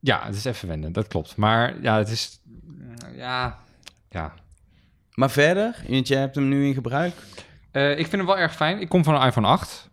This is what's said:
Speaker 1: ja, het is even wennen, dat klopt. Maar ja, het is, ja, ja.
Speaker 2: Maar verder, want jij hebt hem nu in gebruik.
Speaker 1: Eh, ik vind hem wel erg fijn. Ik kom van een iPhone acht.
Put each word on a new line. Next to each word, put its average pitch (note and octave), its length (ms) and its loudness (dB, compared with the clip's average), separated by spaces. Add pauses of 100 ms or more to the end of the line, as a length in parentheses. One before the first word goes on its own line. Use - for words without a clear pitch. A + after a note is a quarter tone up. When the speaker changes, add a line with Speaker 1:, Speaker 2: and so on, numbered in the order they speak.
Speaker 1:
ja, A#2+ 240 2
het G#2 100 -6
is G2+ 100 -8
even - 240 -6
wennen, D#2 240 -6
dat G#2 160 -2
klopt. - 280 -6
Maar A2+ 460 2
ja, A2 160 2
het G#2+ 120 0
is, - 300 -8 (760)
ja, B2+ 420 -4 (520)
ja. D#2+ 240 -8 (800)
Speaker 2:
Maar C3 160 2
verder, F#3 460 2 (120)
want C3 200 0
jij C3+ 120 2
hebt C3+ 140 -2
hem C#3 140 0
nu C#3 180 2
in C#3 80 0
gebruik. C3+ 400 -4 (560)
Speaker 1:
Eh, C#3 200 2
ik C#3+ 60 0 (100)
vind D#3+ 60 -6
hem G3 140 -2
wel F#3+ 120 2
erg E3 160 0
fijn. F3 260 0
Ik F3+ 80 -8
kom F3+ 160 4
van D#3 100 4
een C3 120 4
iPhone A#2 200 4
acht. - 460 0